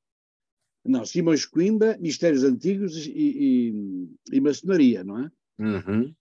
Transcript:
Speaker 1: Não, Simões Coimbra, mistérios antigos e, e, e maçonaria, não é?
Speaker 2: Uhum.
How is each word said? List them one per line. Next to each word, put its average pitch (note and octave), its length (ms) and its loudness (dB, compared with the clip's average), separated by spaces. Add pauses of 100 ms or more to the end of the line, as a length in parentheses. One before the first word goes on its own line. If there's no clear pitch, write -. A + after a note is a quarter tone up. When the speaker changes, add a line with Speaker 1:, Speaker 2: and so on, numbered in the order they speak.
(840)
Speaker 1:
Não, B2 200 0
Simões E3 400 0
Coimbra, G#3+ 540 2
mistérios D#3 440 0
antigos D#3+ 640 -2
e, - 40 -10
e, A#2+ 960 -2 (300)
e - 40 4
maçonaria, C#3 600 2
não G2+ 220 -10
é? D#3+ 60 -14 (280)
Speaker 2:
Uhum. G#2+ 600 -2